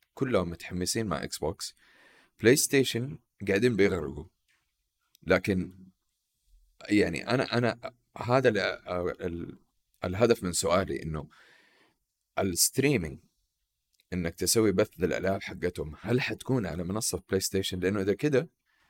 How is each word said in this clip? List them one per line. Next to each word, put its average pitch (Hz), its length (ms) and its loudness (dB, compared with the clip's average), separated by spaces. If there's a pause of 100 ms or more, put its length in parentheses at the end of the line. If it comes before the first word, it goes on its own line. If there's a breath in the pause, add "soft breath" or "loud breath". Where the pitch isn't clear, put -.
(140)
كلهم 104 360 0
متحمسين 90 580 -4
مع 73 160 -4
إكس - 140 -8
بوكس. - 380 -6 (640 soft breath)
بلاي 113 160 6
ستيشن 135 640 0 (300)
قاعدين 104 280 2
بيغرقوا. 85 500 0 (1000)
لكن، 92 500 2 (1160)
يعني، 85 400 2
أنا، 117 280 0
أنا 120 360 -2 (240)
هذا 127 320 2
ال-، 107 80 4 (640)
ال-، 85 360 -8 (460)
الهدف 113 400 2
من 90 80 -2
سؤالي، 82 520 0
إنه 76 240 -8 (1120 soft breath)
الستريمينج، 98 800 0 (920)
إنك 87 220 -4
تسوي 107 360 2
بث 98 180 2 (100)
للألعاب 90 420 0
حقتهم، 82 600 -6
هل 120 200 0
حتكون 117 440 -2
على 85 180 -6
منصة 92 460 -4
بلاي 95 100 2
ستيشن؟ 95 400 -2
لأنه 98 220 0
إذا 98 120 2
كده 143 360 0 (400)